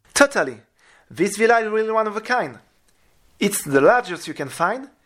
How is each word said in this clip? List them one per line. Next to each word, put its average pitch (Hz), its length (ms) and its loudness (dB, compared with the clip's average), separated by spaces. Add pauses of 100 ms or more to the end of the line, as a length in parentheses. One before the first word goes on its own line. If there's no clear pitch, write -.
(160)
Totally. 170 420 2 (500)
This 196 300 -2
villa 226 220 4
is 220 100 -2
really 220 220 -2
one 220 160 0
of 208 100 -6
a 214 40 -4
kind. 196 360 -4 (840)
It's 202 240 -2
the 139 160 2
largest 180 480 2
you 151 60 -10
can 139 160 -10
find 220 400 -6 (160)